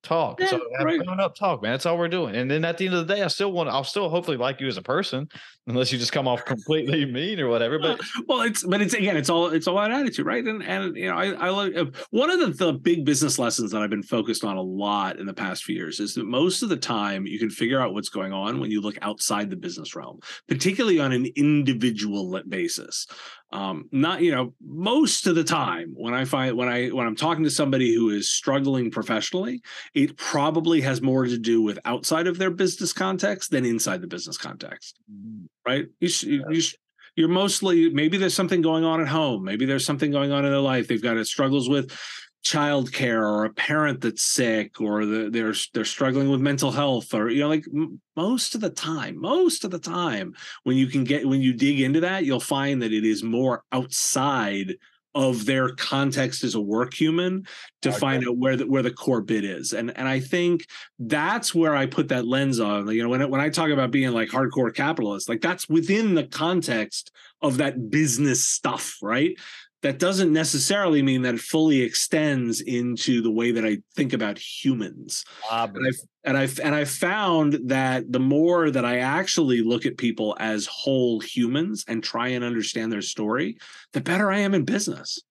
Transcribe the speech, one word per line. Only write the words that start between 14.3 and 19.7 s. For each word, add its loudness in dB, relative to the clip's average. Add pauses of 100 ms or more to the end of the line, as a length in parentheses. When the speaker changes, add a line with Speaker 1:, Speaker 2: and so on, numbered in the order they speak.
Speaker 2:
on -2
a -4
lot -2
in -8
the -8
past -6
few -6
years -6
is -4
that -4
most 0
of -2
the 0
time -2
you -6
can 0
figure 0
out 0
what's -6
going -6
on -4
when -4
you 0
look -6
outside -4
the -6
business -10